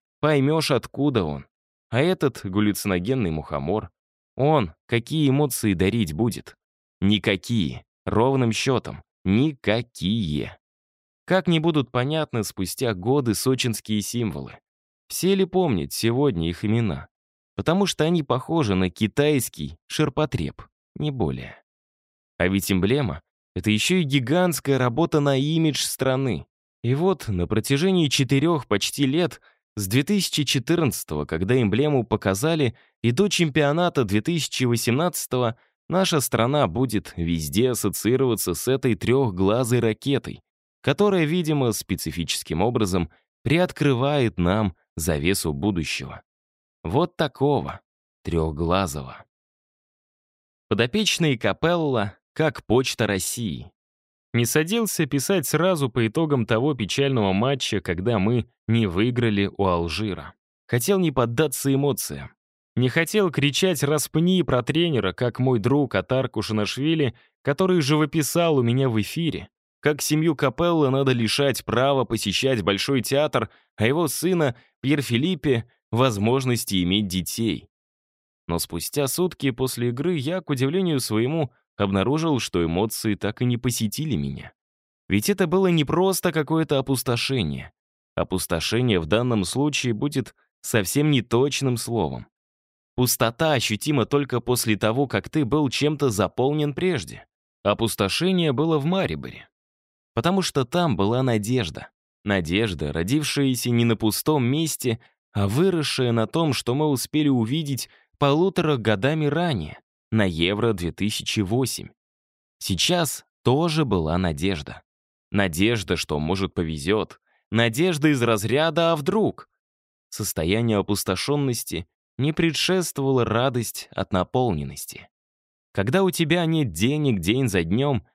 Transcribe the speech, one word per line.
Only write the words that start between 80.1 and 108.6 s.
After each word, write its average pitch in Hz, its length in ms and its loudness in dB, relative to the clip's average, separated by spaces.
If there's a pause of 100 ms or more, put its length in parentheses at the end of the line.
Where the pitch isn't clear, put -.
я, 160 240 -4
к - 100 -20
удивлению 147 520 0
своему, 127 500 0 (260)
обнаружил, 117 640 2
что 90 240 -2
эмоции 101 520 0
так 101 260 -4
и 123 40 0
не 123 120 0
посетили 120 580 -2
меня. 69 380 -6 (560)
Ведь 101 200 2
это 196 180 2
было 185 200 2
не 170 160 4
просто 180 480 2
какое-то 156 460 0
опустошение. 120 960 -2 (420)
Опустошение 92 840 0
в 80 80 -6
данном 110 380 2
случае 131 480 0
будет 135 420 -4 (260)
совсем 131 480 0
неточным 127 680 2
словом. 80 500 -4 (680)
Пустота 123 580 2
ощутима 120 520 0
только 131 360 0
после 117 340 0
того, 113 320 0
как 104 220 -4
ты 156 140 0
был 139 260 2
чем-то 143 400 0
заполнен 135 640 0
прежде. 147 520 -4 (380)
Опустошение 113 880 0
было 156 260 2
в 139 80 0
Мариборе. 104 640 -4 (640)
Потому 180 280 0
что 143 240 -2
там 165 320 0
была 110 260 2
надежда. 110 680 -2 (340)
Надежда, 90 680 0
родившаяся 127 800 0
не 120 140 4
на 113 100 4
пустом 123 480 0
месте, 131 560 -2 (320)
а 101 160 0
выросшая 139 640 0
на 117 160 2
том, 160 260 0
что 120 220 -2
мы 151 120 0
успели 147 420 0
увидеть 135 600 0 (300)
полутора 156 580 2